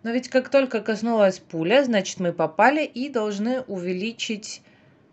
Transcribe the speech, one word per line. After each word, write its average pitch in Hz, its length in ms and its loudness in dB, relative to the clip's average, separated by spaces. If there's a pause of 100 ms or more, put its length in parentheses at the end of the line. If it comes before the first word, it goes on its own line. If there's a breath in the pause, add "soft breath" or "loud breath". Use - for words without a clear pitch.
Но 233 80 -6
ведь 247 180 -2
как 254 200 0
только 262 320 2
коснулась 214 580 2
пуля, 180 440 2
значит, 214 360 0
мы 175 140 0
попали 226 500 2
и 254 260 -6
должны 220 520 -4
увеличить 196 1000 -8 (500 soft breath)